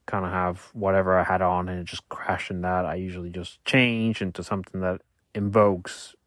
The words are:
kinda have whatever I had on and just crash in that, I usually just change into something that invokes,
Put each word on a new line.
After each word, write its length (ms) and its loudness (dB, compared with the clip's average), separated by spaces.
kinda 240 -2
have 420 -2
whatever 460 4
I 60 4
had 180 2
on 260 2
and 180 -6
just 220 -12
crash 420 -6
in 120 -4
that, 240 0
I 80 -4
usually 360 -8
just 360 -12
change 560 2
into 200 -6
something 380 -6
that 220 -2
invokes, 840 2